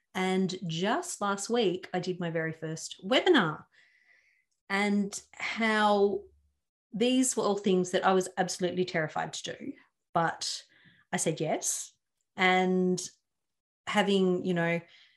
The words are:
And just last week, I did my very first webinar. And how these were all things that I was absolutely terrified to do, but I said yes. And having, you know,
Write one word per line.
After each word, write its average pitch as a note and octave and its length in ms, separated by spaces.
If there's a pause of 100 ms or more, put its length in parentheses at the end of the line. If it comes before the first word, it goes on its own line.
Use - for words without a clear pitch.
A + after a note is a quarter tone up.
(140)
And F#3 400 (120)
just G3 560
last G3 260
week, G#3 460
I F3+ 40
did F3+ 220
my E3+ 100
very D#3+ 220
first - 540
webinar. B3 580 (1040)
And G3+ 500 (140)
how G#3+ 880 (720)
these B3+ 440
were G#3+ 80
all G#3 120
things F#3 360
that F3+ 120
I F#3 80
was F#3 240
absolutely F3+ 480
terrified D#3+ 500
to - 200
do, - 180 (400)
but - 500 (480)
I F#3 60
said E3 240
yes. - 520 (440)
And F#3 640 (840)
having, F#3+ 580
you F#3 80
know, E3+ 280 (360)